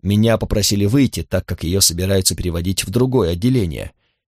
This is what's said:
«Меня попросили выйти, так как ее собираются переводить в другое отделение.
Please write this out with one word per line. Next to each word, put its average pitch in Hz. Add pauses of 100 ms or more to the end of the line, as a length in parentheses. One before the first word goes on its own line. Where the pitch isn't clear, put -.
«Меня 107
попросили 104
выйти, 113
так -
как -
ее 90
собираются 92
переводить 87
в -
другое 123
отделение. 87 (460)